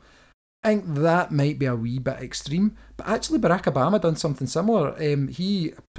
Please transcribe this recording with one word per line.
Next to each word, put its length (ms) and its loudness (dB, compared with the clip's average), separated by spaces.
I 60 0
think 160 2
that 360 2
might 260 2
be 60 0
a 100 0
wee 240 -4
bit 220 -4
extreme, 560 -2
but 100 -10
actually 300 0
Barack 240 2
Obama 360 2
done 180 2
something 300 -2
similar. 560 0
Um, 260 0
he, 440 -2